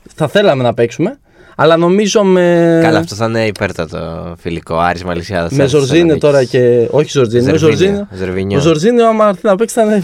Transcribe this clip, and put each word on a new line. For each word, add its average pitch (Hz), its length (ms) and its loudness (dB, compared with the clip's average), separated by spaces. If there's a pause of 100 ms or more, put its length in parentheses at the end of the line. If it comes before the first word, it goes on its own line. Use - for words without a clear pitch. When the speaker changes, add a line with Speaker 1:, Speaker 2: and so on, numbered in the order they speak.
(140)
Speaker 1:
Θα 151 140 -4
θέλαμε 170 340 2
να 117 120 0
παίξουμε, 147 440 -2 (380)
αλλά 156 200 4
νομίζω 190 480 2
με 175 580 4
Speaker 2:
Καλά, 165 160 2
αυτό 170 160 -6
θα 107 120 -4
είναι 113 200 -2
υπέρτατο 90 520 -6 (400)
φιλικό, 82 400 -8
Άρης 87 260 -2
Μαλισσιάδας, 85 480 -4
Speaker 1:
με 135 60 -2
Speaker 2:
Άρης 139 120 0
Speaker 1:
Ζορζίνιο 147 440 2
Speaker 2:
Θεσσαλονίκης. 131 60 -2 (100)
Speaker 1:
τώρα 139 140 2
και... 123 460 2
Όχι 151 200 0
Ζορζίνιο, 120 340 0
Speaker 2:
Ζερβίνιο, 143 140 0
Speaker 1:
Ζορζίνιο. 196 540 0
Speaker 2:
Ζερβίνιο. 95 460 -4
Speaker 1:
Ο - 20 0
Ζορζίνιο, 175 480 2
άμα 220 200 2
έρθει 196 180 -4
να 196 100 2
παίξει, 226 180 -4
θα 226 80 2
είναι 214 220 2